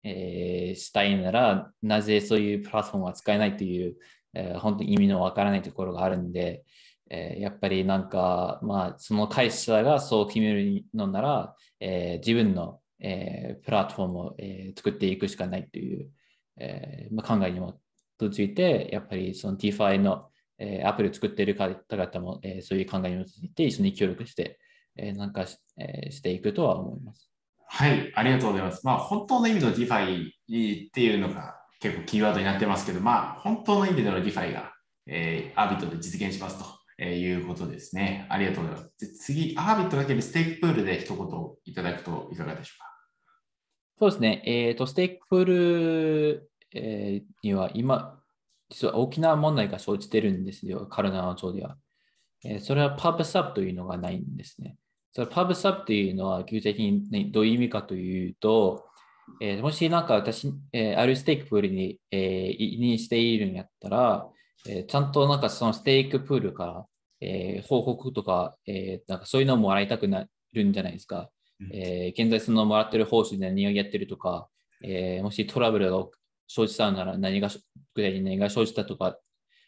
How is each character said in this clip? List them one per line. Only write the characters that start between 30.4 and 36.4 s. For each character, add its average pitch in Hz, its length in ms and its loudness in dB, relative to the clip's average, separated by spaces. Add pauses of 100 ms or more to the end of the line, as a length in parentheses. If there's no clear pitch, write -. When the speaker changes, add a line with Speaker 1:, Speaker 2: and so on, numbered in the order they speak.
Speaker 2:
て 123 100 -2
い 107 140 4
う 98 40 2
の 95 100 0
が - 260 -10 (240)
結 92 180 -4
構 85 60 -8
キ - 140 -2
ー 107 60 4
ワ 104 80 4
ー - 20 0
ド 98 60 0
に 95 60 -2
な 98 120 0
っ - 20 -2
て 107 60 2
ま 98 100 2
す - 100 -4
け 185 80 -4
ど、 180 60 -4
ま - 380 2
あ、 - 20 -16
本 226 240 -2
当 202 160 4
の 185 60 4
意 180 60 0
味 131 120 2
で 101 60 2
の 92 100 0
DeFi 92 340 -2
が、 - 200 -10 (320)
え 82 500 -4
ー、 104 60 4
ア 104 60 4
ー - 20 -2
ビ 98 60 0
ッ - 40 -6
ト 82 160 -6
で - 60 -8
実 - 180 -6
現 98 160 -2
し - 60 -10